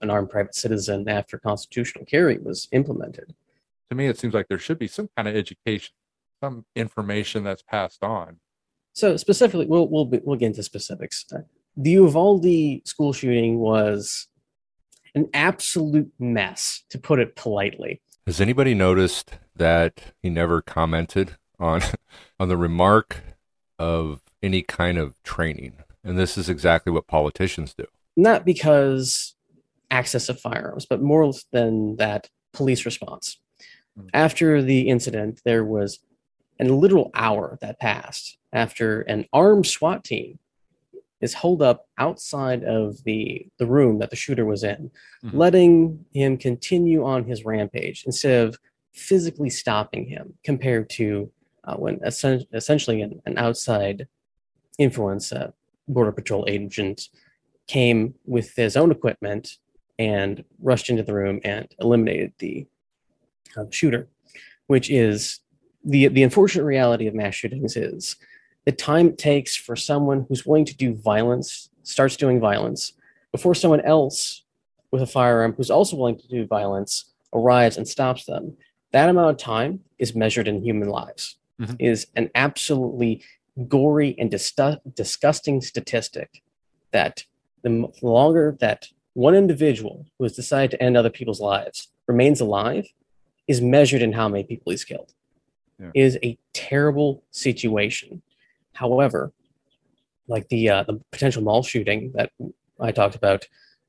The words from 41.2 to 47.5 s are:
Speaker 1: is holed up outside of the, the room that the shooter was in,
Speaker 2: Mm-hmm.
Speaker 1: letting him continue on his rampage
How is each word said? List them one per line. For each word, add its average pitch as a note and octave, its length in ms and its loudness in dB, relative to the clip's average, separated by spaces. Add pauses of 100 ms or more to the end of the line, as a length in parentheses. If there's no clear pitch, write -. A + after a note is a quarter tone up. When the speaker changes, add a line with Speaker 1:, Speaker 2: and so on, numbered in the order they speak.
Speaker 1:
is A#2+ 140 -6
holed E3+ 260 0
up B2 260 2 (120)
outside C3+ 680 -4
of A2 400 -2
the, A2 420 -6 (120)
the A#2+ 80 -2
room B2 320 4
that A2 120 -6
the A#2+ 60 -12
shooter A#2+ 280 -4
was G#2 200 -2
in, G#2+ 260 -6 (340)
Speaker 2:
Mm-hmm. A2+ 120 -8
Speaker 1:
letting E3+ 760 6
him C3+ 240 0
continue D#3+ 680 0
on C3 200 -2
his A2 200 -8
rampage G#2 600 -6